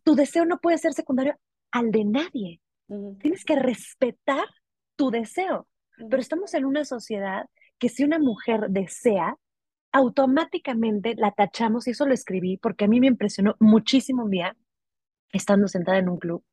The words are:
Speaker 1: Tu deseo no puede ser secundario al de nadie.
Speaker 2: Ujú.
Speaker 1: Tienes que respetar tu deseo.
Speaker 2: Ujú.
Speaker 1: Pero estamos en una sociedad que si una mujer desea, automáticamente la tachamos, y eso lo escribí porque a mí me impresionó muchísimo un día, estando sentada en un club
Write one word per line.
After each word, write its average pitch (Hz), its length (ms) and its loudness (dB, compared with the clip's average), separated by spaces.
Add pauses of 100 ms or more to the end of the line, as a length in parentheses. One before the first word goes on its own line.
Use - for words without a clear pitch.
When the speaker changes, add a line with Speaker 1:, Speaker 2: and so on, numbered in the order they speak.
Speaker 1:
Tu 311 140 4
deseo 311 280 2
no 349 140 -2
puede 339 200 2
ser 320 140 -2
secundario 277 460 -2 (320)
al 240 220 0
de 220 120 2
nadie. 208 560 -4 (280)
Speaker 2:
Ujú. 202 300 -14
Speaker 1:
Tienes 320 260 -4
que 311 120 0
respetar 262 880 -4 (520)
tu 262 140 0
deseo. 233 560 -4 (320)
Speaker 2:
Ujú. 226 100 -16
Speaker 1:
Pero 262 120 0
estamos 349 340 -6
en 285 120 -2
una 277 180 -2
sociedad 202 600 -8 (320)
que 247 100 0
si 269 160 -2
una 311 140 2
mujer 220 500 0
desea, 196 680 -2 (560)
automáticamente 247 1200 0
la 214 160 0
tachamos, 226 540 0
y 247 60 -4
eso 294 140 -2
lo 262 80 2
escribí 185 440 -4
porque 208 260 -2
a 202 40 4
mí 240 120 6
me 254 60 6
impresionó 208 540 2
muchísimo 226 640 4
un 208 60 -2
día, 185 260 -4 (760)
estando 196 360 2
sentada 185 300 0
en 185 120 0
un 170 80 -4
club 170 340 -8